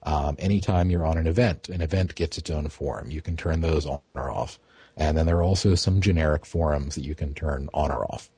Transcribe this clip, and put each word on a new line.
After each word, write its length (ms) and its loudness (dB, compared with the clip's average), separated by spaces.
Um, 360 -2
anytime 520 2
you're 160 2
on 120 2
an 80 0
event, 420 2
an 120 -6
event 340 0
gets 240 -4
its 120 -10
own 180 -2
forum. 420 -6
You 100 -8
can 160 -6
turn 240 0
those 260 2
on 140 -6
or 160 -6
off. 280 -6
And 200 2
then 100 4
there 100 4
are 60 4
also 320 4
some 260 2
generic 460 2
forums 480 -2
that 100 -8
you 100 -6
can 200 -4
turn 400 -4
on 160 0
or 160 -2
off. 320 -10